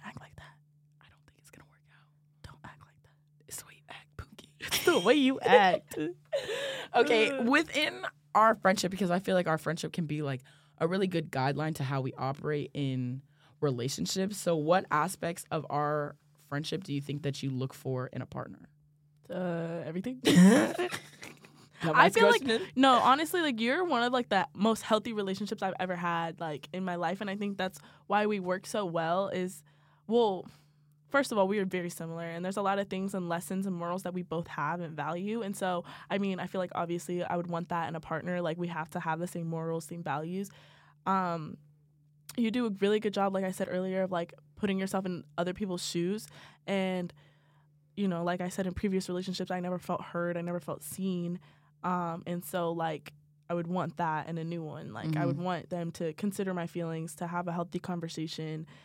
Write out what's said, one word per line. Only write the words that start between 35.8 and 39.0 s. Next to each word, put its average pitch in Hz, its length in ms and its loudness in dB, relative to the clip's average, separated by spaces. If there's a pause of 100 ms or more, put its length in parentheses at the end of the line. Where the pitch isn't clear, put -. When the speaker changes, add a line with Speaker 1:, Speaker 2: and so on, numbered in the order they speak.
Speaker 1:
I 196 80 0
mean, 190 200 0
I 180 60 -4
feel 190 160 -4
like 180 140 -4
obviously 175 480 -2
I - 120 -2
would 175 120 -2
want 170 220 -4
that 165 200 -2
in 165 60 -6
a 160 40 -6
partner. 165 420 -4
Like, 170 180 -2
we 175 80 -2
have 165 240 -6
to 180 80 -6
have 165 200 -2